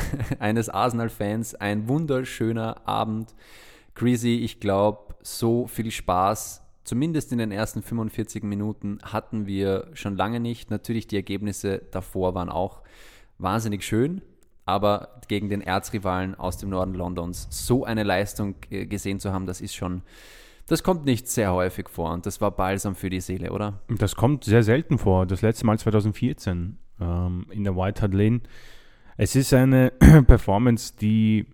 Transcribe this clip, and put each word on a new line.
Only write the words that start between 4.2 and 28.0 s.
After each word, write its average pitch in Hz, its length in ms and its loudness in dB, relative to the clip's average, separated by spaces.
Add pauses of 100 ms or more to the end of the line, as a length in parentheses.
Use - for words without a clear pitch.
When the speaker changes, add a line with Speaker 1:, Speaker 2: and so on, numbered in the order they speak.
Speaker 1:
ich 117 240 -6
glaub, 101 640 0
so 117 440 0
viel 113 220 -6
Spaß, 95 760 -2 (200)
zumindest 147 480 -2
in 120 80 -2
den 110 120 -2
ersten 107 300 -4
fünfundvierzig 110 640 -6
Minuten, 101 580 -6
hatten 107 460 -8
wir 98 460 -2
schon 101 220 -6
lange 107 240 -2
nicht. 117 300 -6
Natürlich, 107 380 -6
die - 80 -4
Ergebnisse 98 640 -4 (100)
davor 92 440 -4
waren 87 140 -4
auch - 340 -6 (560)
wahnsinnig 101 440 -2
schön, 143 380 -2 (440)
aber 101 600 0
gegen 101 220 -2
den 101 120 -4
Erzrivalen 92 720 -2
aus 90 220 -6
dem 98 120 -8
Norden 92 240 -2
Londons 90 560 -6
so - 360 0
eine 110 180 -2
Leistung, 101 520 -2 (140)
äh, 98 160 -8
gesehen 98 340 -6
zu 101 120 -4
haben, 95 140 -4
das 90 160 -8
ist 104 140 -10
schon, 90 280 -6 (640)
das - 160 0
kommt 175 220 0
nicht 123 220 0
sehr 101 260 0
häufig 90 360 -2
vor 82 240 -6
und 87 120 -8
das - 160 -8
war 104 100 0
Balsam 95 440 -2
für 95 140 -6
die 90 120 -4
Seele, 90 300 -8
oder? 104 360 -6
Speaker 2:
Das 107 280 0
kommt 135 280 2
sehr 110 200 6
selten 123 340 2
vor. 92 280 4
Das 90 160 -2
letzte 113 240 0
Mal 107 140 4
zweitausendvierzehn, 104 960 -2 (220)
ähm, 90 500 -2
in 101 140 -6
der 98 120 -2
White 92 260 -2